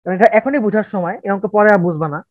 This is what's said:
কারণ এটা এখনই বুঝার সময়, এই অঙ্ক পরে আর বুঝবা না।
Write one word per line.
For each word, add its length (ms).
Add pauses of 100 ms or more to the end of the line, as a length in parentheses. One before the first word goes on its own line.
কারণ 180
এটা 100 (100)
এখনই 280
বুঝার 280
সময়, 300
এই 100
অঙ্ক 100 (100)
পরে 200
আর 120
বুঝবা 280
না। 60 (100)